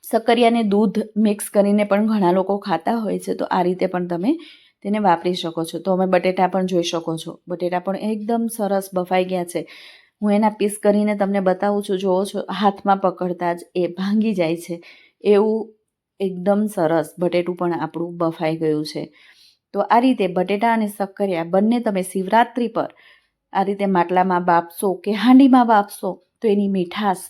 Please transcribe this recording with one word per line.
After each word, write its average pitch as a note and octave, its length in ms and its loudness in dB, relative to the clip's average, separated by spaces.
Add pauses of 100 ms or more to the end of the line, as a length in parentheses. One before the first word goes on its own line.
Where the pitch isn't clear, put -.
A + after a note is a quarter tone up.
સક્કરિયાને A#3 600 2
દૂધ G#3 340 2 (220)
મિક્સ G#3 300 0
કરીને G3+ 340 2
પણ G#3 280 0
ઘણા F#3+ 280 2
લોકો G3 200 -2
ખાતા G3+ 380 -4
હોય F#3 220 -4
છે, F#3 160 -6
તો F#3 120 -4
આ F#3 140 0
રીતે F3+ 260 -2
પણ F3+ 200 -4
તમે F3 260 -2 (520)
તેને G#3+ 140 -2
વાપરી F3+ 440 2
શકો E3 200 -6
છો. E3 160 -8
તો F3 120 -4
અમે F#3 160 2
બટેટા F#3 440 2
પણ F#3 140 0
જોઈ F3 260 0
શકો E3 260 -4
છો, D#3+ 140 -12 (160)
બટેટા F3 380 -4
પણ G3 240 -4
એકદમ A3+ 400 -2
સરસ G3 440 -2
બફાઈ F#3 380 0
ગયા F3 220 -4
છે. E3 100 -4 (580)
હું G#3 120 0
એના G#3+ 260 2
પીસ G#3 220 0
કરીને G#3 340 2
તમને G3+ 260 0
બતાવું G3+ 420 0
છું. G3+ 160 -4
જુઓ G3 140 0 (120)
છો G3 140 -8 (200)
હાથમાં G3 420 0
પકડતા F3 520 -2
જ F3 120 -10 (100)
એ F3+ 80 0 (140)
ભાંગી G#3 360 0
જાય E3+ 240 0
છે E3+ 180 -10 (480)
એવું G#3 340 4 (600)
એકદમ F#3+ 480 0
સરસ E3 420 0 (100)
બટેટું F3 380 -2
પણ E3+ 280 -2
આપણું E3+ 320 -8
બફાઈ E3 400 -2
ગયું D#3 280 -2
છે. D#3+ 180 -10 (720)
તો G3+ 120 -4
આ A3+ 140 4
રીતે B3 300 2
બટેટા G3+ 440 0
અને A3 160 0
સક્કરિયા F#3+ 640 -4
બંને G#3+ 260 2
તમે G3+ 240 -2
શિવરાત્રી A3 720 0
પર D#3 160 -2 (600)
આ G3 100 0
રીતે G3+ 240 -2
માટલામાં F3+ 640 2
બાફશો E3+ 440 0
કે - 220 -6
હાંડીમાં B3+ 520 8
બાફશો G#3 420 2 (280)
તો - 100 -8
એની G3+ 300 2
મીઠાશ F3+ 520 -2